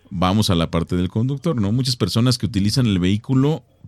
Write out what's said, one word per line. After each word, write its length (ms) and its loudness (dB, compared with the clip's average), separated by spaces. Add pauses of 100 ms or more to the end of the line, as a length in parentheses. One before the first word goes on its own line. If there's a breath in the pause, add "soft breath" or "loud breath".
(120 soft breath)
vamos 380 2
a 60 2
la 160 0
parte 240 -2
del 140 0
conductor, 520 -2
¿no? 100 0
Muchas 240 -2
personas 440 0
que 80 -2
utilizan 400 0
el 100 2
vehículo 640 0 (240)